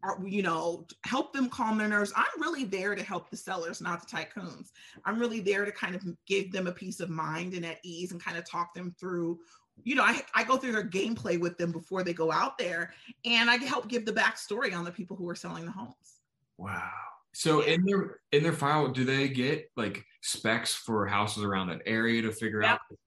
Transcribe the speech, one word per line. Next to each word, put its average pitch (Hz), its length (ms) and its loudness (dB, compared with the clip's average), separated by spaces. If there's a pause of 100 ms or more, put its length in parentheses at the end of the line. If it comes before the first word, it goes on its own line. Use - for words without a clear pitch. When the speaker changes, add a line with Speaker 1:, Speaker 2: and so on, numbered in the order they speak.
Speaker 1:
are, 185 240 -4
you 202 160 0
know, 170 440 0 (180)
help - 280 0
them 269 160 2
calm 220 300 0
their 214 80 2
nerves. 208 300 2
I'm 349 240 2
really 320 240 -2
there 196 320 -2
to 180 80 -6
help 180 260 -6
the - 60 -10
sellers, 170 440 -6
not 170 200 -4
the - 160 -10
tycoons. 165 560 -10 (320)
I'm 220 160 0
really 233 200 0
there 202 240 2
to 208 60 -4
kind 185 240 -4
of 190 100 -6 (220)
give 190 240 0
them 185 160 -2
a 175 60 -2
peace 185 260 -10
of 175 120 -6
mind 160 440 -4
and 175 100 -4
at 165 200 -8
ease 180 260 -8
and 175 100 -10
kind 170 160 -6
of 170 120 -8
talk 170 260 -4
them 180 240 -10
through, 175 400 -4 (460)
you 247 100 0
know, 262 80 4
I, 214 200 4 (120)
I 226 80 6
go 269 140 4
through 254 160 0
their 208 160 0
gameplay 190 500 0
with 170 180 0
them 170 140 0
before 180 320 -4
they 180 100 -2
go 165 200 2
out 196 260 2
there, 170 340 -2 (320)
and 233 240 6
I 240 100 8
help 240 300 -2
give 226 180 0
the 220 60 0
backstory 208 640 0
on 170 80 -4
the 170 80 -6
people 180 240 -10
who 180 120 -6
are 170 80 -6
selling 170 300 -10
the 170 40 -8
homes. - 520 -14 (360)
Speaker 2:
Wow. 90 320 -6 (420)
So 156 280 4
Speaker 1:
Yeah. 151 140 4
Speaker 2:
in 180 100 4
their, 196 360 2 (120)
in 147 100 8
their 165 100 4
file, 143 360 4
do 127 160 2
they 135 240 2
get, 135 480 0
like, 104 280 -4 (180)
specs - 520 0
for 107 320 0
houses 104 380 0
around 95 240 0
that 78 180 -6
area 117 360 2
to 110 100 0
figure 107 300 -2
Speaker 1:
Yep. 110 100 6
Speaker 2:
out? - 80 2 (260)